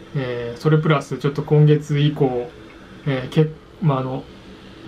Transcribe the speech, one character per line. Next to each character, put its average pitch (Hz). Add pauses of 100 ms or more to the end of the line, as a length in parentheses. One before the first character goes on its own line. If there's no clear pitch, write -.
(160)
え 120
ー、 -
そ 156
れ 156
プ 156
ラ 143
ス 139
ち 147
ょ 139
っ -
と 139
今 151
月 151
以 147
降、 123 (560)
え 131
ー、 -
け-、 156 (340)
ま 147
あ、 131
あ 131
の、 131 (640)